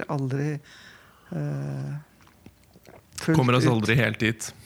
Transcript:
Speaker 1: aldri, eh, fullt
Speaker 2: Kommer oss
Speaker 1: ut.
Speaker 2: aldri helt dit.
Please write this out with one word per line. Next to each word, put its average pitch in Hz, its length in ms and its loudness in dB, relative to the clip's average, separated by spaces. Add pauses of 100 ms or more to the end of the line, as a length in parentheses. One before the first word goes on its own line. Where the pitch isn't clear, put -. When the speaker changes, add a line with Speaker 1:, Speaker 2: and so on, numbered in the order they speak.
Speaker 1:
aldri, 143 500 -2 (760)
eh, 143 640 -6 (1200)
fullt 160 200 0
Speaker 2:
Kommer 123 180 4
oss 123 100 4
Speaker 1:
ut. 127 80 4
Speaker 2:
aldri 110 240 2
helt 110 220 2
dit. 110 340 -2 (140)